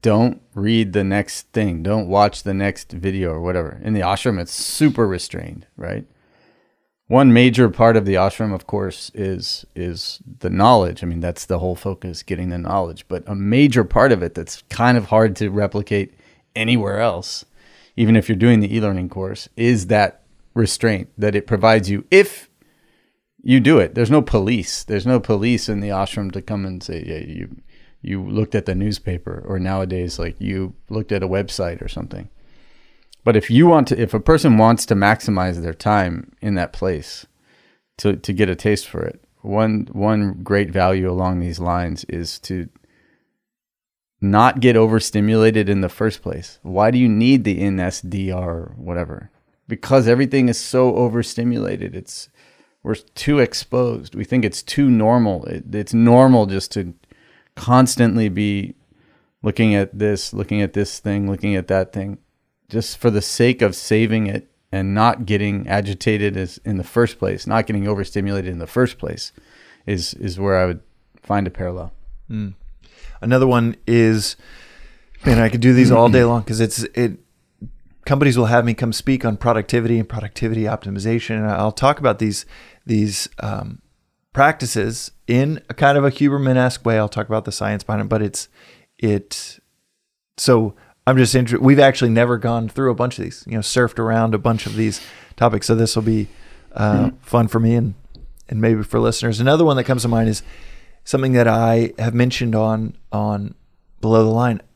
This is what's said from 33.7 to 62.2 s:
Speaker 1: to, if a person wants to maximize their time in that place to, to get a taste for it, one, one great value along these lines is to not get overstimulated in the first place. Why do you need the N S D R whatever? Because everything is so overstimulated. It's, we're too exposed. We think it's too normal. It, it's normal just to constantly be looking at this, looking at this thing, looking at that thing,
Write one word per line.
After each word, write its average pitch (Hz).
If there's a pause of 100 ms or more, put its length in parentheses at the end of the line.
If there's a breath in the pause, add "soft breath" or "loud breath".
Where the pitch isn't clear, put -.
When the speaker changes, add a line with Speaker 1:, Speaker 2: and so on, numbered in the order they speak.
Speaker 1:
to, -
if 110
a 107
person 143
wants 110
to 107
maximize 98
their 82
time 92 (100)
in 104
that 87
place - (720)
to, 101
to -
get 92
a 90
taste -
for -
it, - (200)
one, 107
one 101
great 101
value 92
along 92
these 87
lines 87
is -
to 90 (1500)
not 107
get 120
overstimulated 110
in 98
the 92
first -
place. -
Why 98
do 127
you 123
need 113
the 98
N 98
S 90
D 95
R 85
whatever? 85 (400)
Because 127
everything 127
is 113
so 127
overstimulated. 113
It's, - (540 soft breath)
we're 107
too -
exposed. 120
We 104
think 127
it's -
too 143
normal. 110
It, -
it's 104
normal 120
just 95
to 87 (640 soft breath)
constantly 120
be 101 (680)
looking 107
at 98
this, 104
looking 104
at 98
this 101
thing, 101
looking 101
at 92
that 95
thing, 98 (500)